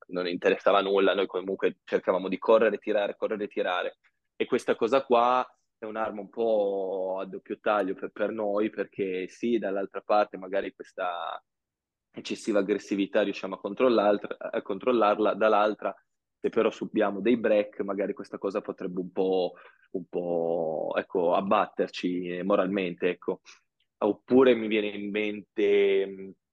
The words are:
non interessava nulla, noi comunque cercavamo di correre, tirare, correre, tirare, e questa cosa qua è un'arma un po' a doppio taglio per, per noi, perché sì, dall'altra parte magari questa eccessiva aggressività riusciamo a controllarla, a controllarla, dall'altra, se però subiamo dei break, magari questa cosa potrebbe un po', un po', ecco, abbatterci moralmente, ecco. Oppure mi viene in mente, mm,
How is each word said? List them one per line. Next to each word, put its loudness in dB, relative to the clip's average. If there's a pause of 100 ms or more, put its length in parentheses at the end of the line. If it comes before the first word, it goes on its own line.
non -4
interessava 4
nulla, 4
noi 0
comunque -4
cercavamo 0
di -4
correre, 4
tirare, -2
correre, -4
tirare, -4 (400)
e -2
questa 0
cosa 2
qua 4 (320)
è -12
un'arma -6
un -12
po' 0
a -8
doppio -10
taglio 0
per, -10
per -4
noi, -2
perché -6
sì, -2
dall'altra -6
parte 2
magari -6
questa -8 (720)
eccessiva -4
aggressività 0
riusciamo -6
a -8
controllarla, 2
a -6
controllarla, 0
dall'altra, 2 (440)
se -2
però 2
subiamo -2
dei 2
break, 0
magari -4
questa -12
cosa -4
potrebbe -8
un -8
po', 0 (380)
un -8
po', -2
ecco, 0
abbatterci -2
moralmente, 0
ecco. -4 (600)
Oppure 4
mi -2
viene 0
in -8
mente, 2
mm, -12 (220)